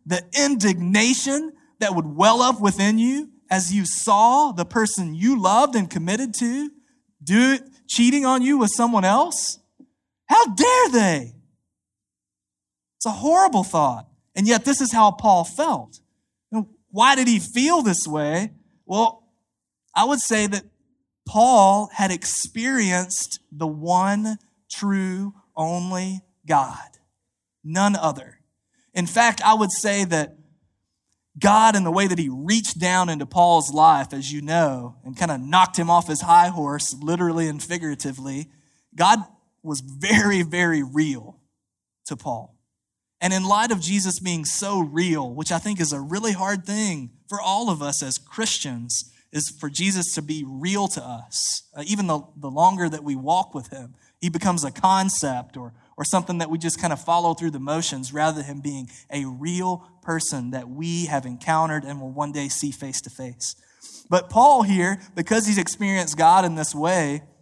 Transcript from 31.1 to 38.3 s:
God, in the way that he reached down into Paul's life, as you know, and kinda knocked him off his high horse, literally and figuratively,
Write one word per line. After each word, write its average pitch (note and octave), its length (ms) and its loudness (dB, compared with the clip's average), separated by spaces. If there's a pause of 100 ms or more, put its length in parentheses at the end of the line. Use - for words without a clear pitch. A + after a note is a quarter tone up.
God, G#3+ 380 6
in F#3+ 80 2
the E3+ 80 0
way G3 160 2
that F3+ 120 0
he D3 100 -2
reached E3+ 500 -4
down F3+ 300 2
into D3 160 -4
Paul's E3+ 480 4
life, D3+ 400 4
as C#3 180 -10
you D3 100 -8
know, C#3+ 640 -2
and B2+ 140 -14
kinda D3+ 200 -2
knocked F3 400 2
him E3+ 120 -2
off E3+ 180 4
his D#3 140 -4
high F3 260 6
horse, D3 460 -4
literally E3 540 -2
and D3 140 -8
figuratively, C#3+ 880 -8 (460)